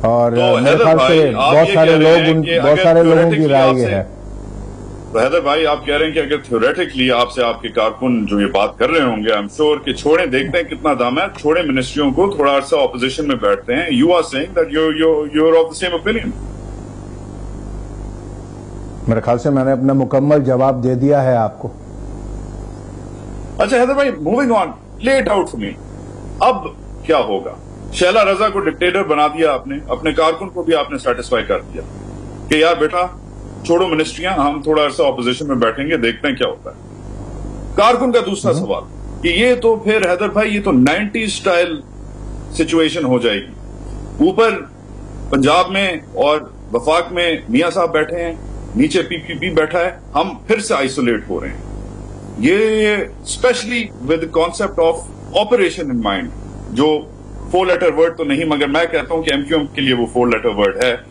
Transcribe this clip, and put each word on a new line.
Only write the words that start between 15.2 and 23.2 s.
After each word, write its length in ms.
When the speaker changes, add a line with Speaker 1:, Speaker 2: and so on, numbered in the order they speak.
Speaker 2:
you're 260
of 80
the 140
same 180
opinion। 280
Speaker 1:
मेरे 120
ख्याल 180
से 120
मैंने 220
अपना 220
मुकम्मल 440
जवाब 440
दे 120
दिया 260
है 160
आपको। 340